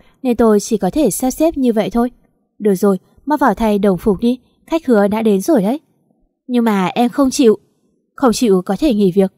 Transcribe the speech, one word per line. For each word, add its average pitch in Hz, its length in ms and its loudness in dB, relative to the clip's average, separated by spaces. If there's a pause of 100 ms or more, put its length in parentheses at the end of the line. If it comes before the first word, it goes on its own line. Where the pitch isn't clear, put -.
(240)
nên 247 140 -2
tôi 220 220 4
chỉ 208 180 -4
có 185 120 -2
thể 262 220 0
sắp 262 200 -4
xếp 320 260 -2
như 247 160 0
vậy 202 160 -2
thôi. 240 220 -2 (480)
Được 208 160 0
rồi, 196 220 0 (280)
mau 294 120 -2
vào 254 160 2
thay 208 260 -2
đồng 196 180 2
phục 190 220 -2
đi, 240 200 -2 (260)
khách 320 200 -4
hứa 208 220 2
đã 214 140 -2
đến 208 200 2
rồi 254 200 0
đấy." 226 180 -2 (680)
"Nhưng 247 160 0
mà 202 220 0
em 240 240 0
không 180 200 0
chịu." 226 280 2 (580)
"Không 233 180 2
chịu 190 280 0
có 190 180 -4
thể 302 140 0
nghỉ 202 180 0
việc." 190 260 0